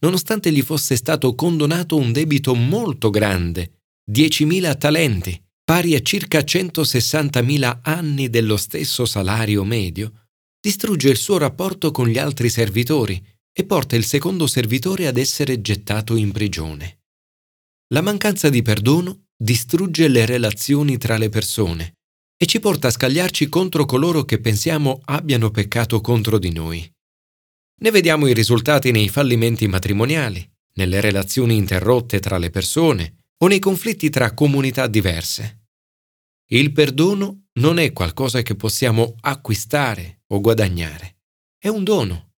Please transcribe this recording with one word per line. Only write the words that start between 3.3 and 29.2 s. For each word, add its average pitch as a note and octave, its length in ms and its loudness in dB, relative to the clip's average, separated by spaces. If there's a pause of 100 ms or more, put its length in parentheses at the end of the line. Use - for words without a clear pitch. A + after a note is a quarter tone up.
diecimila D3+ 720 2
talenti, B2+ 680 0 (240)
pari E3+ 300 2
a C3 80 2
circa D#3+ 420 0
centosessantamila C#3+ 1400 0
anni D3+ 460 -2
dello A2+ 280 2
stesso - 500 -4
salario G#2 580 0
medio, G2+ 600 -6 (340)
distrugge G3+ 500 0
il B2+ 60 4
suo G3 220 -2
rapporto E3+ 540 -2
con B2+ 160 0
gli A#2 100 0
altri C#3+ 320 -2
servitori A2+ 760 0 (340)
e F#3 60 0
porta E3 320 0
il A2+ 80 2
secondo E3 420 0
servitore C3+ 600 -2
ad B2 100 0
essere C3 460 -2
gettato G#2+ 540 -2
in G#2 160 0
prigione. D#2+ 720 -6 (880)
La D3+ 80 0
mancanza G3 480 0
di B2 120 2
perdono C3 680 0 (100)
distrugge D#3+ 680 0
le A#2+ 180 4
relazioni B2 720 0
tra A2+ 180 -2
le A2 120 0
persone F2+ 680 -2 (420)
e F3 100 2
ci A3 140 0
porta D#3+ 280 0
a - 20 2
scagliarci D3 580 0
contro E3 380 0
coloro D3 380 0
che G#2+ 160 -2
pensiamo C3+ 640 0
abbiano C#3 460 0
peccato A2 500 0
contro A2+ 380 0
di F2+ 140 -2
noi. E2 380 -8 (880)
Ne A3 120 2
vediamo E3 360 4
i B2+ 60 6
risultati A#2+ 580 2
nei G#2+ 200 2
fallimenti A#2 580 2